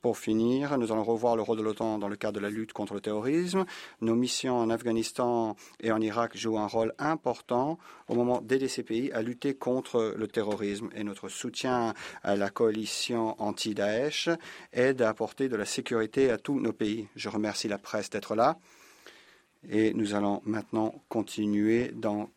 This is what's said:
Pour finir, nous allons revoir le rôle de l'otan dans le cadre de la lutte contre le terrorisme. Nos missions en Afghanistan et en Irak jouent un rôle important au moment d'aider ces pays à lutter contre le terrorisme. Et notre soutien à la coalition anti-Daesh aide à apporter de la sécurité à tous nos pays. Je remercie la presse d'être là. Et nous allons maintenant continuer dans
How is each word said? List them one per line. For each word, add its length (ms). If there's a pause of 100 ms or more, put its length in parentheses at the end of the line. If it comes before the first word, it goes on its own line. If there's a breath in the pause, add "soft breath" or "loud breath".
Pour 140
finir, 580
nous 160
allons 100
revoir 320
le 60
rôle 160
de 60
l'otan 340
dans 120
le 80
cadre 180
de 60
la 100
lutte 240
contre 180
le 80
terrorisme. 640 (380 loud breath)
Nos 120
missions 440
en 100
Afghanistan 880 (240 loud breath)
et 120
en 100
Irak 340
jouent 220
un 80
rôle 320
important 800 (300 loud breath)
au 60
moment 280
d'aider 260
ces 140
pays 300
à 100
lutter 320
contre 600
le 140
terrorisme. 680
Et 100
notre 260
soutien 640 (280 loud breath)
à 140
la 140
coalition 920
anti-Daesh 880 (460 loud breath)
aide 260
à 80
apporter 400
de 80
la 80
sécurité 680
à 60
tous 240
nos 140
pays. 420
Je 140
remercie 380
la 100
presse 320
d'être 240
là. 240 (1120 loud breath)
Et 240
nous 200
allons 300
maintenant 500 (140)
continuer 880
dans 420